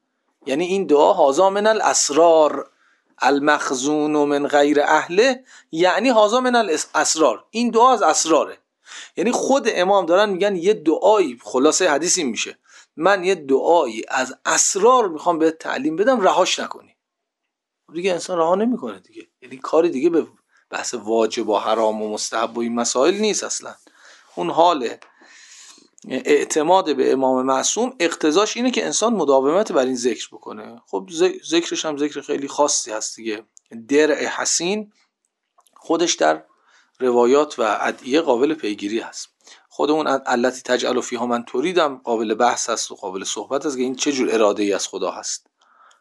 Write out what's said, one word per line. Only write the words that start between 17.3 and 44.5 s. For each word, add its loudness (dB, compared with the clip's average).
دیگه -4
انسان -4
رها 2
نمی‌کنه -2
دیگه. -20
یعنی -18
کاری 0
دیگه 0
به 0
بحث -8
واجب 0
و 2
حرام 0
و -6
مستحب -6
و -4
این -4
مسائل 0
نیست -2
اصلاً. -10
اون -4
حال 2
اعتماد 2
به 2
امام 0
معصوم -2
اقتضاش 0
اینه -2
که -4
انسان -2
مداومت 2
بر 2
این -2
ذکر -4
بکنه. -18
خب -8
ذ-، -2
ذکرش -2
هم -6
ذکر -6
خیلی -6
خاصی -2
هست -8
دیگه. -8
درع 2
حسین -4
خودش -2
در 0
روایات 4
و 0
ادعیه -2
قابل 0
پیگیری -6
هست. -14
خود -2
اون -2
ال-، -2
التی -2
تجعل -2
فیها -6
من -4
تریدم -2
قابل -2
بحث 0
هست -6
و -16
قابل -10
صحبت -8
هست -4
که -2
این -4
چه -4
جور -2
اراده‌ای 2